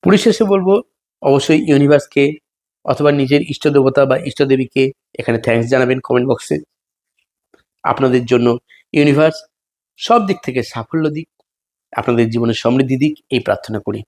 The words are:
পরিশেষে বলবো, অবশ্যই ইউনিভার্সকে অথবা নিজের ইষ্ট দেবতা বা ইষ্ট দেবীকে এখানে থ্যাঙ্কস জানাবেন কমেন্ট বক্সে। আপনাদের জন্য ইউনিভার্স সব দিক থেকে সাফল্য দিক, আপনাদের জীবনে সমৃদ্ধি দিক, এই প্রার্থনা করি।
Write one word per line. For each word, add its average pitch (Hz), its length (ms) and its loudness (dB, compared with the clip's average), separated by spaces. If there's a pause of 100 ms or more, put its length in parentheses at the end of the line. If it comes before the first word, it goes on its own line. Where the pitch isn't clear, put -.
পরিশেষে 208 400 2
বলবো, 196 380 2 (400)
অবশ্যই 143 480 2
ইউনিভার্সকে 143 540 2 (640)
অথবা 147 260 0
নিজের 143 300 2
ইষ্ট 156 260 -6
দেবতা 139 380 4
বা 131 120 0
ইষ্ট 135 260 -4
দেবীকে 135 480 0 (280)
এখানে 117 200 -2
থ্যাঙ্কস 117 300 -2
জানাবেন 127 300 0
কমেন্ট 123 300 -2
বক্সে। 147 280 -4 (1300)
আপনাদের 123 420 0
জন্য 120 320 2 (360)
ইউনিভার্স 151 440 2 (600)
সব 226 300 0
দিক 196 160 -2
থেকে 127 200 -4
সাফল্য 151 460 -6
দিক, 151 180 -10 (640)
আপনাদের 117 380 0
জীবনে 117 240 -2
সমৃদ্ধি 131 440 0
দিক, 151 160 0 (160)
এই 123 100 -2
প্রার্থনা 104 400 -6
করি। 107 280 -8